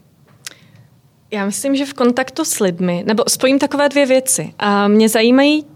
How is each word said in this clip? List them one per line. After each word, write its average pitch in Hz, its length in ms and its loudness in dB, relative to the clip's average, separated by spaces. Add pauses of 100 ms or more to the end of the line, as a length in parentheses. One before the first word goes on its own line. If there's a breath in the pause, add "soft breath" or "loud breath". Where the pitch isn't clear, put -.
(1300 loud breath)
Já 202 160 -4
myslím, 277 300 -4
že 277 100 -4
v 269 80 -14
kontaktu 262 500 -2
s - 160 -6
lidmi, 180 460 -2
nebo 214 220 0
spojím 269 300 0
takové 285 300 0
dvě 277 180 0
věci. 254 520 -2
A 202 300 0
mě 214 200 4
zajímají 262 560 2 (120)